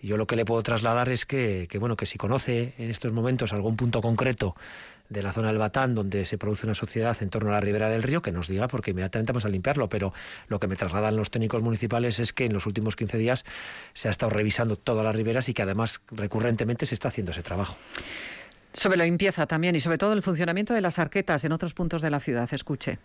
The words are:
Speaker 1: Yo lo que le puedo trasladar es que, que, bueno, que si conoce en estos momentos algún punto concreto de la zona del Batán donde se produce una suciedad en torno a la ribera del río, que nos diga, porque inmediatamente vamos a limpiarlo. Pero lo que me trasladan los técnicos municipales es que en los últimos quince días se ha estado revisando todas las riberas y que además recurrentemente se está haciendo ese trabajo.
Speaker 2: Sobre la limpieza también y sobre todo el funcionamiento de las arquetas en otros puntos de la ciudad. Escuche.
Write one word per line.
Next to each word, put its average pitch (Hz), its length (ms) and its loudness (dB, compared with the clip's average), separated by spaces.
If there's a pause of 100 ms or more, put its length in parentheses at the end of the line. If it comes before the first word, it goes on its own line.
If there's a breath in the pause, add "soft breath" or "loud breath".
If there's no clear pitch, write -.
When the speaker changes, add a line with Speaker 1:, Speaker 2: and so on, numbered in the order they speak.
Speaker 1:
Yo 104 140 0
lo 107 100 2
que 117 100 0
le 117 80 4
puedo 113 180 2
trasladar 117 460 2
es 123 180 0
que, 104 440 0
que, 101 80 -4
bueno, 113 180 0
que 101 100 -2
si - 120 -6
conoce 120 600 0
en 117 120 -6
estos 113 220 -4
momentos 117 400 0
algún 104 240 0
punto 117 240 2
concreto 113 540 2 (540 loud breath)
de 104 140 -6
la 98 100 -2
zona 110 160 0
del 110 100 2
Batán 123 380 2
donde 98 280 0
se 98 140 -4
produce 104 280 -2
una 107 80 0
suciedad 117 460 -2
en 98 100 -2
torno 107 180 0
a 104 60 2
la 104 60 4
ribera 104 300 2
del 113 140 2
río, 160 180 2
que 101 80 -2
nos 87 160 -2
diga, 98 220 0
porque 110 240 -2
inmediatamente 101 400 0
vamos 120 120 0
a 107 40 0
limpiarlo. 104 400 0
Pero 101 240 -2 (340 loud breath)
lo 104 140 -2
que 98 80 0
me 92 80 -2
trasladan 104 400 0
los 107 160 0
técnicos 113 300 0
municipales 117 580 0
es 117 120 -2
que 135 120 -2
en 110 80 2
los 98 140 0
últimos 107 280 -2
quince 113 240 -2
días 120 260 2 (480 loud breath)
se - 140 -6
ha 107 60 2
estado 110 180 0
revisando 107 460 2
todas 110 280 2
las 110 120 2
riberas 113 320 0
y 120 60 -2
que - 80 0
además 101 380 0 (120)
recurrentemente 117 760 0
se 123 80 -2
está - 140 -2
haciendo 92 240 -4
ese 87 100 -6
trabajo. 95 340 -4 (1000 loud breath)
Speaker 2:
Sobre 190 240 4
la 170 60 6
limpieza 170 420 2
también 170 280 2
y 151 60 4
sobre 160 180 2
todo 208 140 4
el 208 100 2
funcionamiento 180 520 0
de 220 80 4
las 175 180 0
arquetas 165 440 0
en 151 60 0
otros 160 240 -2
puntos 165 280 -2
de 156 80 2
la 143 100 0
ciudad. 120 320 0
Escuche. 135 520 -4